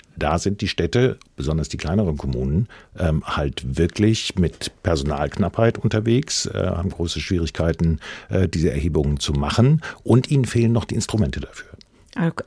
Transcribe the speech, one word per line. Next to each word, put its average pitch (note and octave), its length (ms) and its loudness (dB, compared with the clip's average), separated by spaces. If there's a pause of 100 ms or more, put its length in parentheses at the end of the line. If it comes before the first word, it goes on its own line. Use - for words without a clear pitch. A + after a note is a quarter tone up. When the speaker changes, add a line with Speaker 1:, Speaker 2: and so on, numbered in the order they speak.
(180)
Speaker 1:
da D#2+ 200 2
sind G2 240 -2
die G2 60 -2
Städte, A#2+ 500 0 (200)
besonders D2+ 320 -2
die - 80 -8
kleineren E2+ 400 0
Kommunen, C#2 500 -2 (300)
ähm, D#2 280 2
halt C2+ 520 -4
wirklich G#2 580 0
mit - 360 -2 (120)
Personalknappheit D2+ 920 0
unterwegs, A2+ 720 0
äh, G2+ 100 -6
haben F#2 320 -2
große E2+ 320 -4
Schwierigkeiten, E2 800 0 (280)
äh, F#2+ 220 2
diese E2 220 0
Erhebungen D2 480 0
zu - 120 -4
machen. A2+ 500 4 (220)
Und - 260 4
ihnen C3+ 160 2
fehlen A#2 280 2
noch A#2 120 2
die - 100 -6
Instrumente G2+ 440 0
dafür. - 200 -12 (560)
Speaker 2:
Also E3 180 0 (140)